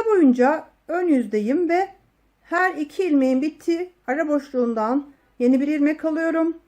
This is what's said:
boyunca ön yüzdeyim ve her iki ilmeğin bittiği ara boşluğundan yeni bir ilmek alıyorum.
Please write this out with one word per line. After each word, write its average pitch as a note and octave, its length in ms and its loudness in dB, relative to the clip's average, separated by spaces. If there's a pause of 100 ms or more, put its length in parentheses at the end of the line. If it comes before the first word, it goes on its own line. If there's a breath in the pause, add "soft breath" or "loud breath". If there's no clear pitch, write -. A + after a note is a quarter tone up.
boyunca D4 640 4 (200)
ön F4 200 -2
yüzdeyim B3 640 -2
ve F#4 200 0 (520)
her F4+ 340 -2
iki D4 280 -6
ilmeğin C4 380 2
bittiği E4 500 -4 (160)
ara D4+ 200 -2
boşluğundan B3+ 880 -2 (260 soft breath)
yeni B3+ 200 4
bir C#4 80 0
ilmek D4+ 380 0
alıyorum. E4 520 -2 (100)